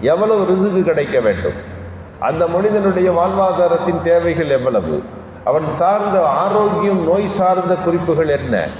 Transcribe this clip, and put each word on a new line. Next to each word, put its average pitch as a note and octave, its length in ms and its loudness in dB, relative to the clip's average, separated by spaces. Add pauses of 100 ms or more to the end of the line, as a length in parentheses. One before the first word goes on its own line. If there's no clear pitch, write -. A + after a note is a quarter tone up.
(120)
எவ்வளவு G#3 380 2
ரிசுக்கு F#3+ 380 2
கிடைக்க C#3+ 280 0 (100)
வேண்டும், F2 320 -2 (720)
அந்த D#3+ 140 -2 (120)
மனிதனுடைய G3 540 2 (100)
வாழ்வாதாரத்தின் F3 880 0
தேவைகள் E3 500 2
எவ்வளவு, G#2 380 0 (540)
அவன் D3+ 160 0 (140)
சார்ந்த G3+ 360 0 (260)
ஆரோக்கியம், G3 580 0 (100)
நோய் G3 280 0
சார்ந்த F#3 340 2 (120)
குறிப்புகள் E3 540 0
என்ன B2 160 -4 (240)